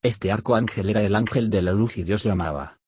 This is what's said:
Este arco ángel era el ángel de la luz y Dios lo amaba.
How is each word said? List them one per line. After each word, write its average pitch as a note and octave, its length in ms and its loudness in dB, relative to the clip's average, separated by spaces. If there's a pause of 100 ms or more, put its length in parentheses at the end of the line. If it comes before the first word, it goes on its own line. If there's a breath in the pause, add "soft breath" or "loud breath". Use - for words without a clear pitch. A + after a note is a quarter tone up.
Este A2+ 300 0
arco A2 240 0
ángel A2 340 0
era G#2+ 120 2
el G2+ 120 2
ángel A2+ 360 0
de F#2+ 120 2
la F2+ 80 0
luz G#2+ 260 0
y F#2 60 -6
Dios G2 220 -2
lo G#2+ 80 2
amaba. D#2 560 -4